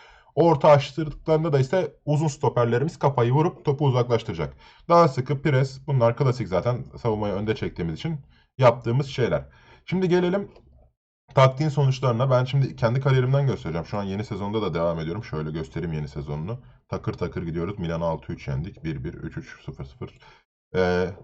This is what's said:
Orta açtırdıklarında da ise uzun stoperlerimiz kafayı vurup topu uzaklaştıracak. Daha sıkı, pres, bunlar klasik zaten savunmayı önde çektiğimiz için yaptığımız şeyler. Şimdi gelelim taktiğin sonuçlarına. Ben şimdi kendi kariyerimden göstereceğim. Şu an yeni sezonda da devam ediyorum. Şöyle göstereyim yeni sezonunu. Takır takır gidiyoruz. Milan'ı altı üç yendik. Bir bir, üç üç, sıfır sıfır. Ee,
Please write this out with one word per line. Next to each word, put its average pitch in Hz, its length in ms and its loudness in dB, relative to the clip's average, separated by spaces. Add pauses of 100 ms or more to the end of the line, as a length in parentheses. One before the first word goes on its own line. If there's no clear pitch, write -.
(380)
Orta 160 300 4
açtırdıklarında 156 840 2
da 139 60 4
ise 170 460 0
uzun 151 240 0
stoperlerimiz 123 680 0
kafayı 127 340 2
vurup 156 320 0
topu 135 220 0
uzaklaştıracak. 117 680 0 (320)
Daha 170 200 6
sıkı, 135 340 -4
pres, 131 440 0
bunlar 117 300 2
klasik 123 320 0
zaten 92 360 -2 (180)
savunmayı 107 320 -2
önde 107 200 -2
çektiğimiz 85 400 -6
için 156 260 -6 (380)
yaptığımız 127 480 4
şeyler. 82 380 -2 (420)
Şimdi 185 220 0
gelelim 180 420 2 (840)
taktiğin 135 360 4
sonuçlarına. 131 600 2
Ben 127 140 4
şimdi 135 320 0
kendi 123 240 0
kariyerimden 135 460 2
göstereceğim. 82 400 -4
Şu 104 120 -6
an 101 40 -2
yeni 98 220 -4
sezonda 101 380 -4
da 90 120 -2
devam 82 260 -2
ediyorum. 85 240 -6
Şöyle 78 260 -8
göstereyim 82 420 -8
yeni 76 160 -6
sezonunu. 76 500 -8 (300)
Takır - 240 -6
takır 87 300 -8
gidiyoruz. 85 360 -6
Milan'ı 82 260 -4
altı 82 280 -6
üç - 160 -12
yendik. 69 360 -8
Bir 71 200 -6
bir, - 100 -10
üç - 220 -12
üç, - 280 -16
sıfır - 200 -14
sıfır. - 340 -16 (560)
Ee, 90 360 0 (140)